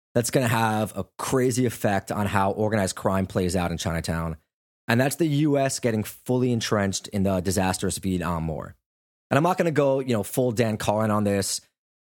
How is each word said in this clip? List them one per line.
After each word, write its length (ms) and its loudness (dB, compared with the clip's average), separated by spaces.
that's 160 0
gonna 180 2
have 480 0
a 100 -6
crazy 480 2
effect 460 -2
on 140 -2
how 260 2
organized 440 0
crime 300 0
plays 300 0
out 140 0
in 80 -4
Chinatown. 580 -4
And 120 4
that's 160 0
the 100 0
U 300 2
S 220 0
getting 240 0
fully 500 -2
entrenched 560 0
in 140 -2
the 180 2
disastrous 580 -2
Vietnam 500 -2
War. 260 -8
And 80 4
I'm 60 2
not 120 2
gonna 140 0
go, 300 2
you 120 -2
know, 100 2
full 300 0
Dan 240 0
Carlin 340 0
on 140 2
this. 360 0